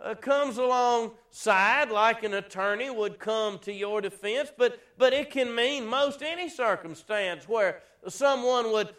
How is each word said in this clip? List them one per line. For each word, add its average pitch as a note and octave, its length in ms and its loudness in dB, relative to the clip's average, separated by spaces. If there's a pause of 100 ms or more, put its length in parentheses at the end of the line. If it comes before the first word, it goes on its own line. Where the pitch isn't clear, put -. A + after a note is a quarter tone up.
uh, A3 140 -6
comes C4+ 440 0
alongside A#3+ 1300 2
like A3 320 2
an G#3 120 -2
attorney G3+ 560 -2
would G#3 280 -4
come G#3+ 420 -2
to G3+ 120 -10
your G3+ 280 -4
defense, G#3 560 -4
but, A#3+ 240 0 (160)
but B3+ 160 6
it D4 180 -2
can B3 240 -2
mean A#3+ 320 0
most C#4 360 -2
any E4+ 260 -6
circumstance F3+ 1000 -4
where G3+ 320 0 (280)
someone B3 640 2
would, G#3 260 0